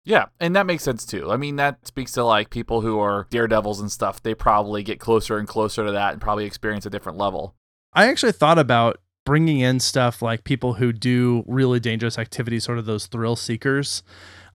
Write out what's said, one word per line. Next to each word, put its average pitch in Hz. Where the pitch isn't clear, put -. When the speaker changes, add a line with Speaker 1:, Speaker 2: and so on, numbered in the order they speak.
Speaker 1:
Yeah, 180
and 170
that 196
makes 175
sense 120
too. 85
I 117
mean, 143
that 143
speaks -
to, 123
like, 107
people 117
who 110
are 101
daredevils 107
and 104
stuff. -
They 113
probably 104
get 101
closer 113
and 104
closer 107
to 101
that 101
and 101
probably 107
experience 104
a -
different 92
level. 95
Speaker 2:
I 202
actually 247
thought 165
about 117
bringing 156
in 127
stuff 123
like 113
people 127
who 123
do 123
really 123
dangerous 113
activities, 117
sort 120
of 107
those 107
thrill 117
seekers, 135